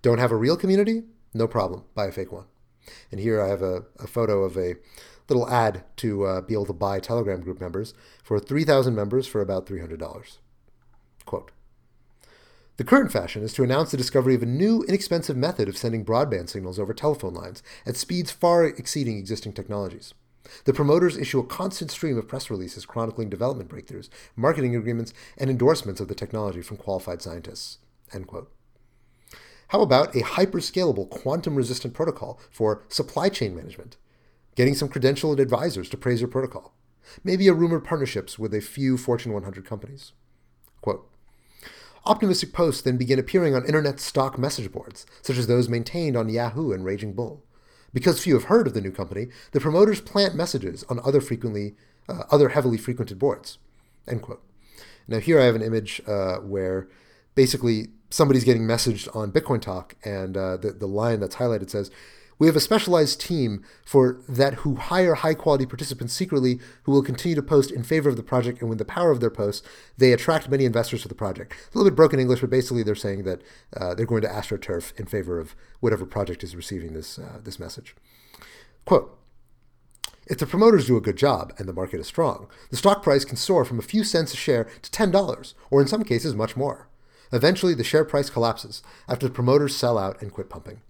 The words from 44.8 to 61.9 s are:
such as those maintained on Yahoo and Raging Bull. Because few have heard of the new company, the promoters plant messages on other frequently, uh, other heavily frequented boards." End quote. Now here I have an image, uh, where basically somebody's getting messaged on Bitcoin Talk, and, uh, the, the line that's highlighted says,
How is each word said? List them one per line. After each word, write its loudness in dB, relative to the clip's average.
such -4
as -2
those 4
maintained -2
on 0
Yahoo -2
and -4
Raging -4
Bull. -8
Because 2
few 2
have 4
heard 4
of -2
the -2
new -4
company, -8
the 2
promoters 4
plant -2
messages -4
on -4
other 4
frequently, -6
uh, -8
other 8
heavily 2
frequented -6
boards." -2
End -6
quote. -14
Now -4
here 4
I 8
have 6
an -2
image, -2
uh, -2
where -4
basically 2
somebody's 4
getting 6
messaged -2
on -4
Bitcoin 0
Talk, -10
and, -6
uh, -2
the, -4
the -8
line 0
that's -6
highlighted -2
says, -6